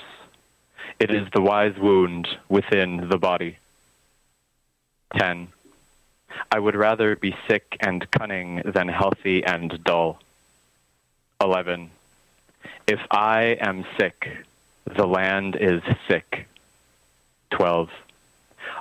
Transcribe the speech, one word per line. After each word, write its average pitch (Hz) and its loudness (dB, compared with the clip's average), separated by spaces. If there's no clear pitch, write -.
It 107 2
is 101 0
the 104 4
wise 104 2
wound 90 4
within 92 0
the 95 2
body. 87 0
Ten, 90 0
I 110 2
would 104 2
rather 107 4
be 95 -4
sick - 0
and 90 -2
cunning 90 -4
than 92 0
healthy 92 0
and 85 -2
dull. 82 2
Eleven, 87 -2
if 104 0
I 110 2
am 92 -4
sick, - -4
the 101 0
land 95 0
is 90 2
sick. - -2
Twelve, 85 0